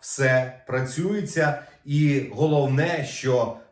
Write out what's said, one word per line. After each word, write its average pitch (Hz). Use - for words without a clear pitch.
все 131
працюється. 156
І 143
головне, 147
що 123